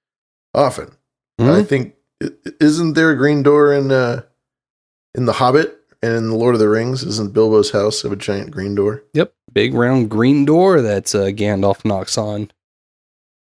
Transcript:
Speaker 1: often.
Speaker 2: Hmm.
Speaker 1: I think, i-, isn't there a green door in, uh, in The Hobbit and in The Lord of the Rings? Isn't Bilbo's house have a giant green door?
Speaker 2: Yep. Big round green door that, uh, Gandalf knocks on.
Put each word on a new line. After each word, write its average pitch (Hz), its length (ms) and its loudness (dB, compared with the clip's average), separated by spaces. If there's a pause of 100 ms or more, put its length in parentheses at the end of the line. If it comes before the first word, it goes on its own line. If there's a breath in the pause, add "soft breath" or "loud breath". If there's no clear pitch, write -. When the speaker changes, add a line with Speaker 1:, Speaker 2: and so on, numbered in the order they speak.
(540)
Speaker 1:
often. - 380 -2 (460)
Speaker 2:
Hmm. 120 120 2
Speaker 1:
I 190 120 4
think, 139 320 -4 (280)
i-, 113 80 -8 (300)
isn't 156 340 2
there 160 160 2
a 147 60 0
green 143 260 0
door 147 300 4
in, 139 180 0
uh, 123 320 0 (920)
in 123 120 -4
The 110 80 0
Hobbit 131 440 0 (240)
and 113 120 -2
in 113 160 -4
The 110 60 -2
Lord 120 180 2
of 110 60 0
the 107 80 4
Rings? 120 360 -2
Isn't 107 300 -6
Bilbo's 110 380 4
house 104 300 -2
have 104 100 -6
a 98 40 -4
giant 98 340 -6
green 98 240 -8
door? 104 280 -2 (120)
Speaker 2:
Yep. 160 180 -2 (200)
Big 117 220 0
round 120 360 0
green 131 340 2
door 170 360 4
that, 104 340 -2
uh, 98 160 0
Gandalf 101 540 -2
knocks 98 340 -4
on. 107 320 -6 (1000)